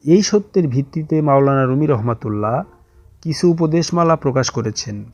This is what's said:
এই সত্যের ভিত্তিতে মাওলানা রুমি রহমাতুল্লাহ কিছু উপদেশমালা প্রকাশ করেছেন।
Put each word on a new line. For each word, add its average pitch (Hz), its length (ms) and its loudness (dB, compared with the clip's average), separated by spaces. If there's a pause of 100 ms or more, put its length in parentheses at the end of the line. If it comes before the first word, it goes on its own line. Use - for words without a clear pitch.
এই 175 160 6
সত্যের 202 460 0
ভিত্তিতে 151 540 -2
মাওলানা 139 440 4
রুমি 139 220 0
রহমাতুল্লাহ 113 760 -2 (580)
কিছু 160 300 0
উপদেশমালা 165 640 0
প্রকাশ 135 340 -2
করেছেন। 107 640 -8